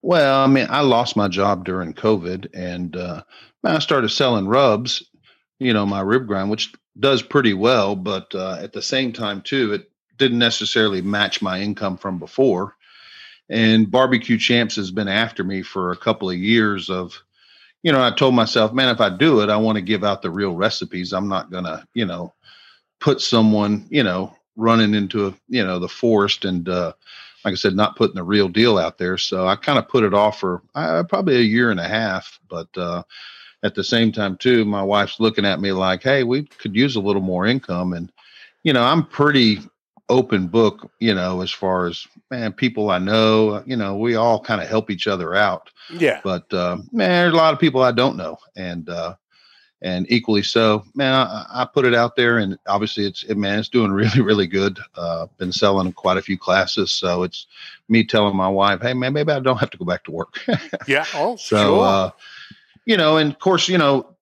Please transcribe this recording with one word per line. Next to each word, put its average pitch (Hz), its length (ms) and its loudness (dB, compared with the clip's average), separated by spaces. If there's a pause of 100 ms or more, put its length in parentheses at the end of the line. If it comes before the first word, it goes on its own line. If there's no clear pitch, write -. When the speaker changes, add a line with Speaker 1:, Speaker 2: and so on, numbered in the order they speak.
Speaker 1:
Well, 139 380 4
I 135 60 4
mean, 135 220 4
I 139 120 -2
lost 120 360 2
my 101 120 2
job 92 360 0
during 90 300 -6
covid, 92 600 -2
and, 90 420 -8
uh, 87 260 -10 (400)
man, 160 140 2
I - 20 0
started 131 320 0
selling 117 360 0
rubs, 120 560 2 (560)
you 127 140 0
know, 104 140 2
my 98 140 -2
rib 113 260 0
grind, 98 240 -2
which - 220 -6 (260)
does 131 240 2
pretty 120 320 2
well, 104 420 2
but, 95 380 -8
uh, 92 260 -6
at 98 120 -14
the 101 100 -10
same 131 300 -4
time, 101 300 -8
too, 123 300 -2
it 98 180 -8 (260)
didn't 123 220 0
necessarily 110 640 0
match 101 400 -2
my 92 180 -4
income 101 360 -6
from 92 220 -8
before. 101 580 -2 (720)
And 110 420 2
Barbecue 123 480 2
Champs 120 380 0
has 95 140 -6
been 101 180 -4
after 104 360 -2
me 95 180 -6
for 90 300 -6
a 87 40 -6
couple 110 340 -2
of 90 60 -6
years 104 520 0
of, 90 320 -8 (640)
you 165 100 2
know, 135 100 4
I 120 80 4
told 127 240 2
myself, 110 380 2
"Man, 131 160 0
if 120 120 0
I 101 100 4
do 120 300 4
it, 104 100 0
I 104 60 2
wanna 107 260 0
give 98 220 -2
out 101 180 -2
the 92 80 -4
real 95 240 -4
recipes. 90 580 -4
I'm 98 160 -4
not 92 220 -4
gonna, 90 440 -10
you 117 120 0
know, 87 260 -8 (680)
put 143 200 2
someone, 107 680 2
you 139 120 2
know, 92 320 -2 (220)
running 110 380 2
into 101 320 -2
a, 95 80 -6 (140)
you 120 160 0
know, 92 140 -2
the 92 100 -6
forest 104 560 0
and, 90 240 -2
uh, 90 240 -2 (520)
like 101 80 -2
I 92 40 -6
said, 95 180 0
not 104 220 0
putting - 180 0
the 92 80 -6
real 98 260 2
deal 107 300 4
out 82 180 -2
there." 90 220 -4
So 92 280 -2
I 95 100 2
kinda 135 260 0
put 120 220 2
it 98 100 2
off 104 260 2
for, 90 220 -4 (120)
uh, 160 280 0
probably 185 340 0
a 123 40 4
year 117 300 2
and 92 100 -2
a 85 80 -6
half. 104 500 -4 (100)
But, 85 200 -10 (100)
uh, 87 240 -6 (600)
at 104 120 -2
the 98 100 -4
same 113 280 2
time, 101 240 -4
too, 120 280 2
my 101 180 -2
wife's 101 380 0
looking 110 240 2
at 92 160 0
me 98 120 -2
like, 92 300 0
"Hey, 135 200 2
we 131 220 -2
could - 300 -10
use 127 220 2
a 104 40 0
little 98 200 0
more 92 240 -2
income." 92 480 -2
And, 85 180 -8 (520)
you 156 100 2
know, 120 120 4
I'm 151 200 2
pretty 135 560 2 (500)
open 113 360 2
book, 104 440 0 (100)
you 113 140 2
know, 92 260 -2
as 92 100 -6
far 92 360 -2
as, 85 200 -8 (240)
man, 117 220 -6
people 110 380 -2
I 90 80 2
know, 110 680 2
you 131 80 -6
know, 98 220 -4
we 117 200 -2
all 113 220 2
kinda 104 280 -4
help 107 240 -2
each 92 160 -4
other 90 280 -4
out. 98 360 0 (200)
Speaker 2:
Yeah. 165 320 0
Speaker 1:
But, 92 300 -6
uh, 90 240 -2 (160)
man, 98 160 0
there's 175 240 2
a 165 40 2
lot 160 180 4
of 151 40 -6
people 131 240 2
I 123 100 4
don't 123 260 0
know. 80 200 -10 (160)
And, 87 360 -10
uh, 85 240 -8 (640)
and 92 300 -4
equally 110 320 2
so, 107 420 2 (100)
man, 135 200 0
I, 110 320 -2 (160)
I - 20 0
put 127 220 0
it 120 80 4
out 117 220 2
there, 120 200 2
and 98 300 -2
obviously 101 400 -2
it's, - 160 -8
it, 104 160 -4
man, 101 200 -2
it's 110 120 -6
doing 110 220 2
<laughs> - 0 -
really, 107 280 2
really 107 260 2
good. 98 320 -2 (160)
Uh, 82 320 -6 (120)
been 92 140 -6
selling 98 400 2
quite 92 260 0
a - 40 -4
few 98 140 -6
classes. 92 560 0
So 87 300 -2
it's - 240 -8 (420)
me 113 160 4
telling 104 320 0
my 95 120 0
wife, 98 340 0
"Hey, 123 100 -2
man, 127 220 -4
maybe 151 180 0
I 135 80 -2
don't 131 180 0
have - 120 -2
to 90 80 -20
go 90 80 -8
back 87 180 -4
to - 60 -14
work." 82 360 -10
<laughs> - 400 -6
Speaker 2:
Yeah. 143 280 0
Oh, 190 220 -2
Speaker 1:
So, - 200 -2
Speaker 2:
sure. 120 280 4
Speaker 1:
uh, 95 260 2 (760)
you 220 140 4
know, 156 180 6
and 151 160 2
of - 60 -16
course, - 300 2
you 180 100 4
know 139 280 4 (160)